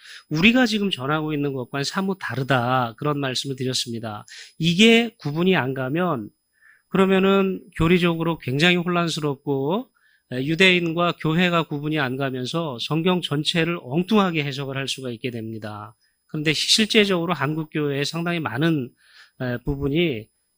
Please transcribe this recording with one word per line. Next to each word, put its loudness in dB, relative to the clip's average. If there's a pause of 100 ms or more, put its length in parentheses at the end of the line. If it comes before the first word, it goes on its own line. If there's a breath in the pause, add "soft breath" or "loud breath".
(300 loud breath)
우리가 6
지금 0
전하고 -2
있는 -2
것과는 -6
사뭇 -4
다르다. 0
그런 -2
말씀을 -4
드렸습니다. -6 (320 loud breath)
이게 4
구분이 0
안 0
가면 -2 (600 soft breath)
그러면은 4 (160)
교리적으로 2
굉장히 2
혼란스럽고, -2 (420)
에, -4
유대인과 2
교회가 2
구분이 -4
안 -2
가면서 -4
성경 0
전체를 -2
엉뚱하게 2
해석을 -6
할 -4
수가 -8
있게 -6
됩니다. -10 (320)
그런데 -2
시-, -2
실제적으로 2
한국 -2
교회에 -2
상당히 -4
많은, 0 (520 soft breath)
에, -2
부분이, -2 (300)